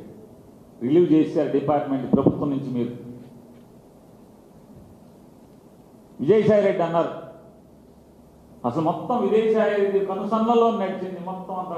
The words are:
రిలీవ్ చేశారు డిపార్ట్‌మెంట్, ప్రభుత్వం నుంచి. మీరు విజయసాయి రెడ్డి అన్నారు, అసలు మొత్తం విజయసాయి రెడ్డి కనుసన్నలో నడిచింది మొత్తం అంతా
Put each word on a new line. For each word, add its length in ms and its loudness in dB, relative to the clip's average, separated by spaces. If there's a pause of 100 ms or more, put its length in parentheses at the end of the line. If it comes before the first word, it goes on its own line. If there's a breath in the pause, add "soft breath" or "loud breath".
(840)
రిలీవ్ 280 4
చేశారు 440 2
డిపార్ట్‌మెంట్, 580 -2
ప్రభుత్వం 400 2
నుంచి. 220 -6
మీరు 180 -4 (3250)
విజయసాయి 480 4
రెడ్డి 200 0
అన్నారు, 240 0 (1600)
అసలు 220 -4
మొత్తం 260 -4 (100)
విజయసాయి 540 2
రెడ్డి 200 0 (100)
కనుసన్నలో 560 2 (140)
నడిచింది 400 -6 (100)
మొత్తం 320 -10
అంతా 160 -8